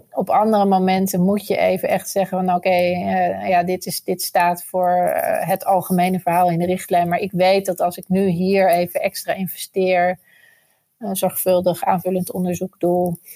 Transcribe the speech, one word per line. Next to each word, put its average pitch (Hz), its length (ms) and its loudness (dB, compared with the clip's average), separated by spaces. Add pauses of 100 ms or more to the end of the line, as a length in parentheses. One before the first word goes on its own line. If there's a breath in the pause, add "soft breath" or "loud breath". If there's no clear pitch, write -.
(100)
op - 200 -4
andere 214 340 2
momenten 190 580 2
moet 202 240 0
je 202 100 -2
even 185 320 0
echt - 220 -2
zeggen 185 280 -2
van, 185 180 0
"Oké, 175 120 -2
eh, 180 800 0
ja, 175 140 4
dit 185 240 -4
is, - 180 -8
dit 185 180 -4
staat 175 420 0
voor, 185 260 0
eh, - 580 0
het 190 160 -2
algemene 185 560 2
verhaal 175 300 2
in 165 80 0
de 175 80 0
richtlijn. 180 420 0
Maar 175 100 0
ik 196 140 -6
weet 190 340 2
dat 180 140 -4
als 175 160 -2
ik 190 120 -16
nu 190 180 2
hier 185 440 2
even 175 320 0
extra 185 300 -6
investeer, 185 840 0 (800 soft breath)
eh, 208 140 -8
zorgvuldig 180 720 0
aanvullend 185 480 -2
onderzoek 180 460 -4
doe, 175 400 0 (180 loud breath)